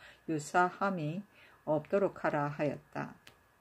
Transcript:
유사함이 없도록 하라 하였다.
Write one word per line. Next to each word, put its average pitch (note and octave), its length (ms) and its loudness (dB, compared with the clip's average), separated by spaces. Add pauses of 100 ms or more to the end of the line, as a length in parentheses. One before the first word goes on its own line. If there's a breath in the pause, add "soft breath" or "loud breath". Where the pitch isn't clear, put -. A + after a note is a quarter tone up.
(280 loud breath)
유사함이 F3+ 960 0 (420 loud breath)
없도록 D#3 580 0
하라 D3+ 260 2
하였다. D3 640 -4 (460)